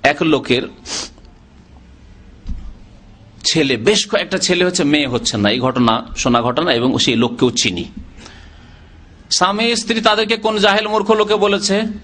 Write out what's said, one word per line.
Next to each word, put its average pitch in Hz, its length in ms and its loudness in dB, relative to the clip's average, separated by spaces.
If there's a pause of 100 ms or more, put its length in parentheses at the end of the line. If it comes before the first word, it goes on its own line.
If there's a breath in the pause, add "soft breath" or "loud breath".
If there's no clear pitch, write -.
এক 147 200 2
লোকের 135 400 0 (3000 loud breath)
ছেলে, 135 240 2
বেশ 196 320 0
কয়েকটা 185 300 -2
ছেলে 180 260 0
হচ্ছে, 180 200 0
মেয়ে 143 220 2
হচ্ছে 120 300 -2
না, 104 140 2
এই 123 100 0
ঘটনা, 120 460 2 (100)
শোনা 120 260 2
ঘটনা, 135 300 0
এবং 120 260 0
সেই 127 160 0
লোককেও 120 360 0
চিনি। 90 340 -2 (1500 loud breath)
স্বামী 214 460 0
স্ত্রী, 226 240 -2
তাদেরকে 220 360 2
কোন 214 220 -2
জাহেল 208 300 2
মূর্খ 214 220 0
লোকে 214 260 2
বলেছে 202 460 0 (220)